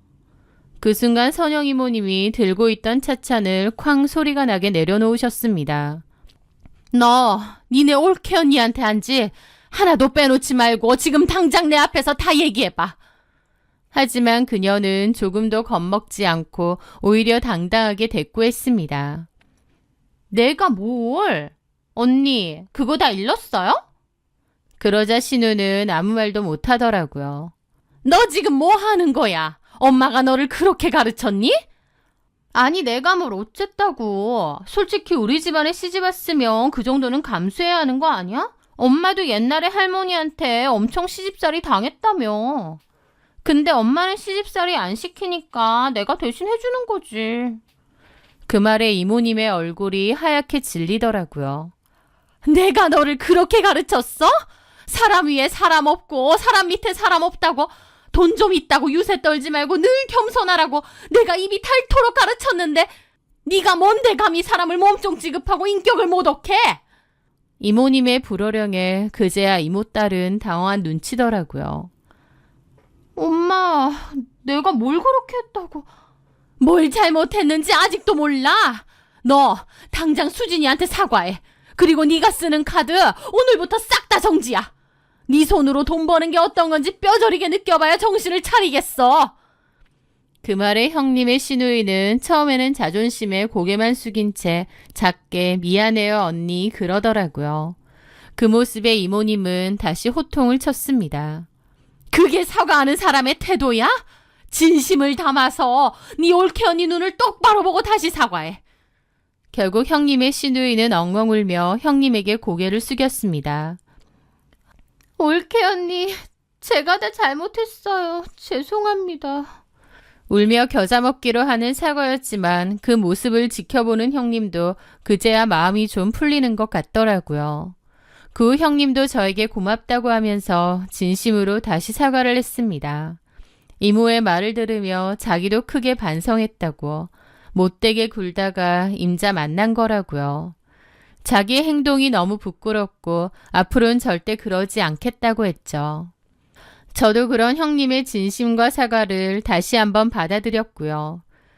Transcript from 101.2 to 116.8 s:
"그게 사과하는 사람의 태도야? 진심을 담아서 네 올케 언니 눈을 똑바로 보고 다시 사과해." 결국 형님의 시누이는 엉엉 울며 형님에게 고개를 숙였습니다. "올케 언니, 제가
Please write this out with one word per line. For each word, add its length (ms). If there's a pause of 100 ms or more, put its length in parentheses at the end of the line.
"그게 340
사과하는 520
사람의 440
태도야? 500 (600)
진심을 640
담아서 760 (260)
네 140
올케 340
언니 200
눈을 320
똑바로 440
보고 200
다시 260
사과해." 540 (920)
결국 380
형님의 420
시누이는 640
엉엉 360
울며 520
형님에게 540
고개를 440
숙였습니다. 960 (1400)
"올케 440
언니, 500 (460)
제가 400